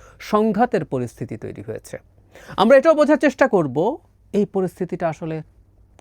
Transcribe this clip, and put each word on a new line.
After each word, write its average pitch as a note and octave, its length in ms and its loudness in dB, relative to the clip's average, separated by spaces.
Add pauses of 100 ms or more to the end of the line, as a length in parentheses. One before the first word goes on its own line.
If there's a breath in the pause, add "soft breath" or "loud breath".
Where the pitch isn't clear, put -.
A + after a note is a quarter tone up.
(180 soft breath)
সংঘাতের G#3+ 680 -2
পরিস্থিতি A#2+ 520 -8
তৈরি G#2 260 -12
হয়েছে। - 360 -14 (580 loud breath)
আমরা A3+ 200 6
এটাও D#4+ 180 6
বোঝার D4+ 220 4
চেষ্টা C#4 320 2
করব F3 500 -2 (340)
এই G3+ 120 0
পরিস্থিতিটা F3+ 640 -6
আসলে D#3+ 340 -8 (580)